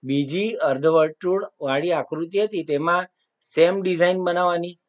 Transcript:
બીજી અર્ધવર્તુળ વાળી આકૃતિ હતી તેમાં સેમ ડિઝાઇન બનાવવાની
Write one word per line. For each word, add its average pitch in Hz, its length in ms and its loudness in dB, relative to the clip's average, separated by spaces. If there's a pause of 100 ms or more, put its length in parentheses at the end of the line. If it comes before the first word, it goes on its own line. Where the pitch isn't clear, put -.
બીજી 143 480 -2
અર્ધવર્તુળ 160 960 0 (140)
વાળી 147 320 -2
આકૃતિ 165 460 -4
હતી 208 260 -2
તેમાં 165 420 0 (340)
સેમ 180 420 2
ડિઝાઇન 180 420 2
બનાવવાની 175 540 -2 (100)